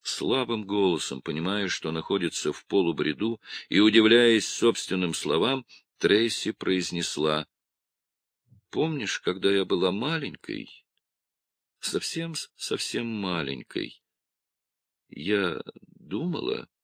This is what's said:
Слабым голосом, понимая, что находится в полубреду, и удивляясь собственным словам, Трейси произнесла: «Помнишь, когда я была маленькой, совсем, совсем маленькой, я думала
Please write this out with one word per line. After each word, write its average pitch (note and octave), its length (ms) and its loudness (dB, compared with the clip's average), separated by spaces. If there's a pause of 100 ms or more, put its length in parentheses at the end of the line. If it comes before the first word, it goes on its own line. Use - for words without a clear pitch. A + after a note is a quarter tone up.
Слабым A2+ 640 -2
голосом, F#2 560 0
понимая, F#2 460 -2
что E2 240 -4
находится D#2+ 600 -2
в - 140 -12
полубреду, E2 720 0 (280)
и F#2 100 4
удивляясь A2 680 8
собственным F#2 680 0
словам, G#2 520 0 (320)
Трейси A2 540 2
произнесла: E2 960 -2 (1200)
«Помнишь, C#3 500 -2
когда F#2+ 320 0
я G2 140 2
была F#2 260 2
маленькой, G#2+ 920 -6 (920)
совсем, E3 560 -6 (200)
совсем - 520 -6
маленькой, E2+ 920 -6 (1080)
я F2+ 520 -2 (200)
думала F2 880 -6 (140)